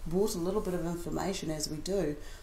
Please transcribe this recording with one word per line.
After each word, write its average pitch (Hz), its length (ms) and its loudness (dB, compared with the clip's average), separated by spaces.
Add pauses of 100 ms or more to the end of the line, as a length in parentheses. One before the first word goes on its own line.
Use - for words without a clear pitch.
brought 185 300 4
a 175 40 0
little 190 220 2
bit 180 120 0
of 160 120 0
information 160 680 -2
as 151 180 -2
we 151 80 -4
do 160 380 0 (280)